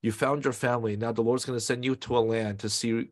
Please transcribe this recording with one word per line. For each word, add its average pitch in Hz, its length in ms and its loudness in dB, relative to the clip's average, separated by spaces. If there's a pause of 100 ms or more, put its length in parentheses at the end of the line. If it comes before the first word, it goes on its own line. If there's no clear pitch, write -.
You 113 100 2
found 139 320 0
your 135 100 0
family. 117 420 0
Now 113 160 -2
the 113 120 0
Lord's 123 220 2
gonna 127 140 -2
send 123 240 -2
you 131 120 2
to 123 220 -2
a - 20 6
land 113 400 0
to 110 100 -4
see 113 420 0